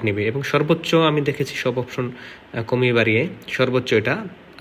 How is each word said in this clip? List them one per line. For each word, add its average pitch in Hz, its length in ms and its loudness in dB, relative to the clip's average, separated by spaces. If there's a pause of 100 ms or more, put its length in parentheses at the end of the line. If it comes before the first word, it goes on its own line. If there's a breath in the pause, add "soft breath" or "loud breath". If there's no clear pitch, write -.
নেবে। 104 220 0
এবং 135 180 -2
সর্বোচ্চ 156 520 2
আমি 156 260 4
দেখেছি 139 340 -4
সব 127 240 -2
অপশন, 123 320 -6 (420 loud breath)
আহ, 117 100 -6
কমিয়ে 123 300 2
বাড়িয়ে 113 340 4 (200)
সর্বোচ্চ 123 460 0
এটা, 123 320 0 (360)